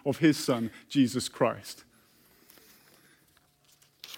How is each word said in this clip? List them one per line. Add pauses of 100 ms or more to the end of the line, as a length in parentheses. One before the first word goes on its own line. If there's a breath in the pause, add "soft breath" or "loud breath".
of
his
Son, (180 loud breath)
Jesus
Christ. (2250 loud breath)